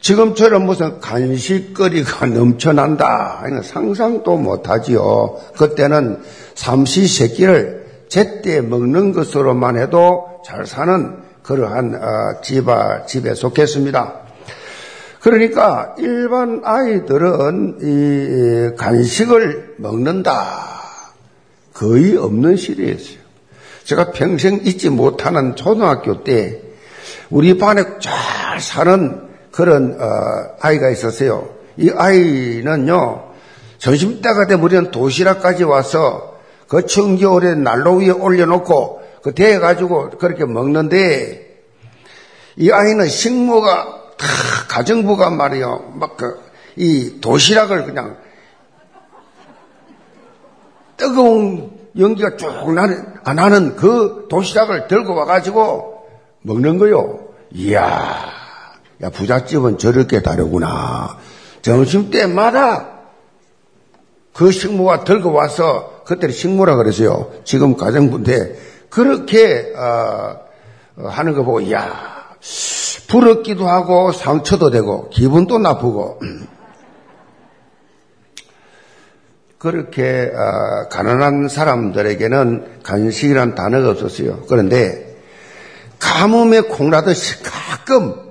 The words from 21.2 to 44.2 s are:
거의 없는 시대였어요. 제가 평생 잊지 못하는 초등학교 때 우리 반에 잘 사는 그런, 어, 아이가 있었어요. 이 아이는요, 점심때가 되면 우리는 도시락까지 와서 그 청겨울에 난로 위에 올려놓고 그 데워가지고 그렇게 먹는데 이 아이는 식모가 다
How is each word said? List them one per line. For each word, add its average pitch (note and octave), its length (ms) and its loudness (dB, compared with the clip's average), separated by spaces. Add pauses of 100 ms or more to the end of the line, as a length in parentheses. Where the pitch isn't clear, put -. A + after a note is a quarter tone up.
거의 C3 440 4
없는 B2+ 400 2
시대였어요. - 640 -6 (680)
제가 F3 260 -2
평생 F3+ 520 0
잊지 F3+ 260 0
못하는 C3+ 680 0
초등학교 E3+ 720 0
때 A2 340 0 (680)
우리 F3+ 280 4
반에 G3+ 260 2 (160)
잘 - 600 -8
사는 E3 600 0 (300)
그런, D3 500 2
어, A#2+ 60 -2 (520)
아이가 D3 300 2
있었어요. A#2 580 -2 (300)
이 D#3+ 180 4
아이는요, D3 1300 0 (540)
점심때가 G3+ 680 0
되면 F3+ 160 2
우리는 F3 280 2
도시락까지 F3+ 720 0
와서 C#3+ 720 0 (340)
그 B2 200 0
청겨울에 F#3 680 2
난로 C#3+ 420 2
위에 F#3 120 2
올려놓고 F3 920 0 (200)
그 C#3 120 -6
데워가지고 F3 840 2
그렇게 D#3+ 280 -2
먹는데 D3 1160 -2 (960)
이 F3 140 4
아이는 G#3 360 4
식모가 A3+ 920 0 (180)
다 - 100 -8 (420)